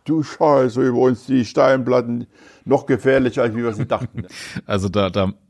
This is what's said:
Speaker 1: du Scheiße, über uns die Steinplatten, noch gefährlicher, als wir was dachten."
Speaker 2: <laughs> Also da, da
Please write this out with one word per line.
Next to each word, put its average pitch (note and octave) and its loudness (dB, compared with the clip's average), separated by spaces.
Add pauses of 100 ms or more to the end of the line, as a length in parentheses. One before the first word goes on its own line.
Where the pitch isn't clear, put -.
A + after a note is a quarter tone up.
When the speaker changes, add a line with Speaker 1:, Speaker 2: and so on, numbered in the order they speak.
Speaker 1:
du D#3 0
Scheiße, C3 2
über B2+ 2
uns B2+ 2
die B2+ 0
Steinplatten, B2 0 (380)
noch C#3 0
gefährlicher, C3 2
als A2+ -2
wir A#2+ -4
was A2 -4 (100)
dachten." G#2+ -6 (180)
Speaker 2:
<laughs> - -12
Also G2+ -2
da, G2 0
da F#2+ 0 (160)